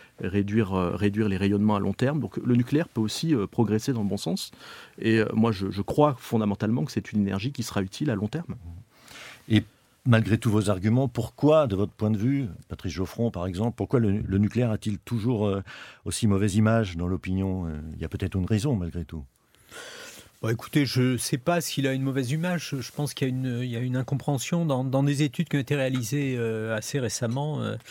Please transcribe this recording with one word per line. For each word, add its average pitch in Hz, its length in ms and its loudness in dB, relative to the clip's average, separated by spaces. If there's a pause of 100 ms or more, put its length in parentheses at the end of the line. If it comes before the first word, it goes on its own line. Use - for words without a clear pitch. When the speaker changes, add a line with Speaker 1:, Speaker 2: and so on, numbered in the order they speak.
(200)
Speaker 1:
réduire, 101 540 0
euh, 90 220 2
réduire 104 340 2
les 95 80 0
rayonnements 101 380 4
à 101 40 0
long 98 140 0
terme. 139 260 0
Donc, - 180 -6
le 123 180 2
nucléaire 135 340 2
peut 117 120 -2
aussi, 131 320 0
euh, 101 140 2
progresser 110 460 0
dans 117 80 -2
le 101 80 0
bon 104 80 -2
sens. - 340 -4 (480)
Et, 110 200 4
euh, 107 140 4
moi, 113 180 4
je, 95 200 -2
je 95 100 -2
crois 147 380 4
fondamentalement 110 680 0
que - 60 -8
c'est - 200 -6
une 107 100 2
énergie 98 300 0
qui 123 120 -6
sera - 180 -2
utile 143 280 -4
à 113 60 0
long 98 120 -2
terme. 156 280 -8 (920)
Speaker 2:
Et 107 140 6 (420)
malgré 113 320 6
tous 117 140 0
vos 104 180 4
arguments, 110 380 2
pourquoi, 143 600 2
de 98 80 0
votre 101 160 0
point 107 200 0
de 110 60 2
vue, 131 300 0 (220)
Patrice 87 240 -8
Geoffron, 107 380 -2
par 90 160 -4
exemple, 101 280 -2
pourquoi 113 240 0
le, 107 260 2
le 95 120 2
nucléaire 110 340 2
a-t-il 104 280 -4
toujours, 110 480 -2
euh, 98 160 0 (420)
aussi 104 220 0
mauvaise 98 280 4
image 110 400 4
dans 87 120 -2
l'opinion ? 92 580 -2
Euh, 78 140 -6 (160)
il 78 60 -12
y 78 40 -4
a 76 40 -8
peut-être - 260 -4
une 92 100 0
raison, 110 300 2
malgré 87 280 -4
tout. 80 200 -10 (1160)
Speaker 3:
Bon, 110 80 -2
écoutez, 131 360 0
je 127 320 2
sais 131 220 -2
pas 175 200 0
s'il 135 280 -2
a 135 60 0
une 135 100 -2
mauvaise 131 280 -2
image. 165 380 -2
Je, 135 120 -6
je - 100 -12
pense 147 240 -4
qu'il 135 120 0
y 127 40 -2
a - 20 -2
une, 127 300 -2
il 127 60 -4
y 117 80 -4
a - 20 -4
une 127 160 -2
incompréhension 139 720 -2
dans, 131 180 2
dans 135 180 2
des 143 220 2
études 151 260 -2
qui - 60 2
ont 143 60 2
été 147 140 -2
réalisées, 131 640 0
euh, 113 380 -2
assez 110 240 -4
récemment, 127 600 -2
euh, 107 140 -4 (160)